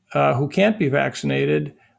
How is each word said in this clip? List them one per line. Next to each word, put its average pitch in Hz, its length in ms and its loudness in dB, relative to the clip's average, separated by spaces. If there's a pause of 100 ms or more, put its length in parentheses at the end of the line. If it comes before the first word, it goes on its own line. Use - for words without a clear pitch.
(140)
uh, 143 200 2
who 135 160 -2
can't 208 280 2
be 160 120 0
vaccinated, 139 840 -2 (260)